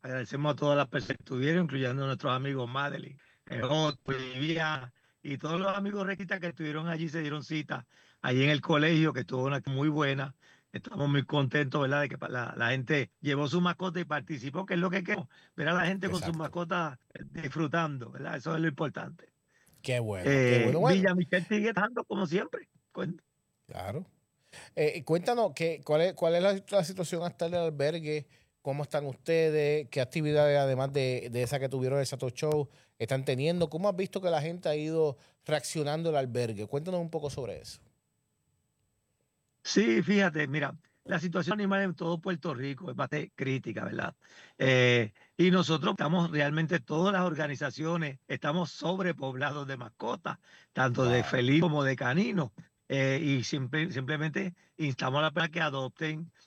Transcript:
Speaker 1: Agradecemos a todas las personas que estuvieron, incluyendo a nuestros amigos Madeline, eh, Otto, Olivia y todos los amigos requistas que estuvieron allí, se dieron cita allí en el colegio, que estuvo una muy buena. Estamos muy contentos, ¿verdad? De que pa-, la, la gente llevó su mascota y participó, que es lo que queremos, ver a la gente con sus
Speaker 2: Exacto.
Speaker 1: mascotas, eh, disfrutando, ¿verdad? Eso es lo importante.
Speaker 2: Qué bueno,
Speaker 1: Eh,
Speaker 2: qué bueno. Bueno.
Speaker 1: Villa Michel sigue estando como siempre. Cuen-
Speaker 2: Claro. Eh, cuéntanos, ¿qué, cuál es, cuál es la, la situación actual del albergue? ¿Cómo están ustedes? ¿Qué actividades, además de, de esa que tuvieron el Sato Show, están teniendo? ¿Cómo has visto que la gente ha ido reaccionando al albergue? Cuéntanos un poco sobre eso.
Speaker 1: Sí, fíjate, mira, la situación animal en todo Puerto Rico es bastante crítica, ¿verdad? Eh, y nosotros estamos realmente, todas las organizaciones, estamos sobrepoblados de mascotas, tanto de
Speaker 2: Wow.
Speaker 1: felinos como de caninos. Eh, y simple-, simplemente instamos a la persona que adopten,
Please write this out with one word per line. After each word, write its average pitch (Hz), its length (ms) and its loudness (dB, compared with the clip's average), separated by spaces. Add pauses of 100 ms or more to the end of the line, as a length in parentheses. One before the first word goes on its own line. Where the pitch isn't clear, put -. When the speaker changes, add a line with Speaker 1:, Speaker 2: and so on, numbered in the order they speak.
Speaker 1:
Agradecemos 131 500 -2
a 127 40 0
todas 143 200 4
las 143 120 2
personas 139 300 -2
que - 40 -18
estuvieron, 151 420 2
incluyendo 135 380 -2
a 135 40 -2
nuestros 135 260 -2
amigos 131 360 -2
Madeline, 139 480 -6 (320)
eh, - 140 -4
Otto, 147 500 0
Olivia 135 800 -2 (300)
y 143 160 -6
todos 165 220 -2
los 196 160 0
amigos 202 300 -2
requistas 190 340 -4
que 175 80 -4
estuvieron 156 400 -4
allí, 160 200 -2
se 160 120 -4
dieron 147 240 -4
cita 147 420 -6 (360)
allí 127 200 4
en 143 80 6
el 147 100 4
colegio, 156 520 4
que 123 80 -4
estuvo 127 240 -2
una 139 220 -2
muy 139 220 0
buena. 139 460 0 (380)
Estamos - 360 -4
muy 139 160 4
contentos, 143 560 0
¿verdad? 139 200 2
De 143 80 -2
que - 100 -10
pa-, - 100 -8
la, 120 280 -6
la 117 140 0
gente 131 500 0
llevó 143 260 0
su 170 140 2
mascota 175 400 0
y 170 40 -4
participó, 165 640 -6
que 190 80 -2
es 175 60 2
lo 180 100 2
que 185 140 -2
queremos, 202 240 -4 (260)
ver 151 140 -2
a 170 60 2
la 170 120 2
gente 190 220 -2
con 180 80 -2
sus 170 140 -4
Speaker 2:
Exacto. 160 80 -2
Speaker 1:
mascotas, 165 600 -4 (160)
eh, - 160 -12
disfrutando, 151 800 -2
¿verdad? - 260 -8
Eso 156 180 -6
es 160 60 0
lo 165 80 2
importante. - 640 -6 (480)
Speaker 2:
Qué 123 200 0
bueno, 104 280 -2
Speaker 1:
Eh, 135 200 6
Speaker 2:
qué 120 160 6
bueno. 151 160 4
Bueno. 190 200 6
Speaker 1:
Villa 185 140 4
Michel 180 320 0
sigue 214 220 2
estando 226 360 -2
como 151 220 -2
siempre. 180 420 -2 (240)
Cuen- 185 280 -8 (480)
Speaker 2:
Claro. 104 360 -8 (720)
Eh, 151 300 0
cuéntanos, 180 500 2
¿qué, 165 300 -2
cuál 151 160 4
es, 180 140 2
cuál 165 200 2
es 175 80 4
la, 196 280 2
la 196 140 4
situación 175 380 -4
actual 170 280 -4
del 175 100 0
albergue? 151 640 -2 (360)
¿Cómo 139 220 -4
están 147 200 -2
ustedes? 151 840 2
¿Qué 135 100 -2
actividades, 147 580 4
además 135 340 2
de, 127 380 0
de 123 120 0
esa 135 180 -2
que 135 80 -2
tuvieron 131 300 0
el 135 80 0
Sato 127 240 -4
Show, 151 400 -2 (280)
están 135 260 -2
teniendo? 156 440 2
¿Cómo 180 200 -2
has 185 80 0
visto 190 240 -4
que 180 100 0
la 156 100 2
gente 170 280 -4
ha 151 60 2
ido 156 440 0 (260)
reaccionando 151 640 -2
al 151 80 2
albergue? 117 500 -2
Cuéntanos 170 340 -4
un 165 100 -6
poco 151 180 -4
sobre 104 320 -8
eso. - 200 -18 (1800)
Speaker 1:
Sí, 220 400 4
fíjate, 165 440 2
mira, 143 280 -2 (300)
la 185 140 -2
situación 170 360 0
animal 196 280 2
en 180 120 0
todo 170 260 -4
Puerto 170 340 -4
Rico 131 360 -8
es - 60 -8
bastante - 380 -4
crítica, 131 500 -4
¿verdad? - 300 -6 (440)
Eh, 123 540 6 (240)
y 180 140 6
nosotros 170 420 2
estamos 170 380 2
realmente, 147 500 2
todas 175 320 0
las 185 100 2
organizaciones, 151 1080 -2
estamos 151 420 -2
sobrepoblados 143 960 -4
de 135 100 -8
mascotas, 147 600 -8 (340)
tanto 131 320 2
de 120 180 4
Speaker 2:
Wow. - 80 -2
Speaker 1:
felinos 139 380 6
como 147 160 2
de 131 120 2
caninos. 165 540 0 (380)
Eh, 135 320 2
y 139 220 2
simple-, 151 480 -2
simplemente 151 640 -4 (220)
instamos 135 420 -2
a 151 40 2
la 156 100 2
persona 165 180 0
que 165 100 -4
adopten, 156 720 -4 (160)